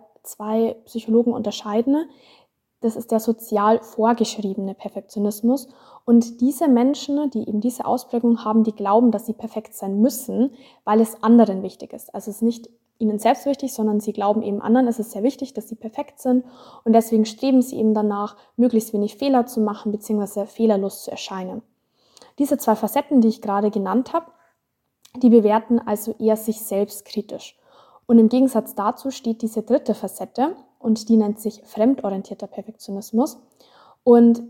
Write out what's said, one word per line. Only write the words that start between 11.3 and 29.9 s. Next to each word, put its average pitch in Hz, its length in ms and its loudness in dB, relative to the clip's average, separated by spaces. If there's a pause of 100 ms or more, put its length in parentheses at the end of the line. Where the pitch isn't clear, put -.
wichtig - 320 -14
ist. - 200 -18
Also 202 160 -12
es 202 60 -12
ist - 60 -10
nicht 233 260 -4 (300)
ihnen 214 200 -2
selbst 233 280 0
wichtig, 269 260 -4
sondern 214 280 -2
sie 208 120 -6
glauben 208 300 -2
eben, 202 180 -4
anderen 247 260 2
ist 233 140 -2
es 208 120 -10
sehr 196 100 -6
wichtig, 269 320 -4
dass 214 120 -10
sie 220 100 -16
perfekt - 440 -14
sind. 254 240 0 (400)
Und 226 80 4
deswegen 226 320 4
streben 262 380 2
sie - 140 -10
eben 220 180 0
danach, 208 420 -4 (200)
möglichst 233 360 2
wenig 208 240 0
Fehler 262 300 2
zu 226 140 -4
machen, 214 300 -2
beziehungsweise 208 540 -4
fehlerlos 202 600 -2
zu - 60 -12
erscheinen. 190 520 -12 (760)
Diese 285 200 0
zwei 220 180 0
Facetten, 269 460 2
die 226 60 4
ich 220 120 -2
gerade 208 300 -2
genannt 208 420 -2
habe, 330 140 -4 (880)
die 247 140 4
bewerten 220 480 4
also 208 400 -6
eher 214 180 2
sich 214 240 -6
selbst - 460 -6
kritisch. - 500 -12 (500)
Und 233 120 6
im 220 100 8
Gegensatz 254 460 0
dazu 226 360 -6
steht 226 320 -6
diese 220 200 -6
dritte 240 320 -2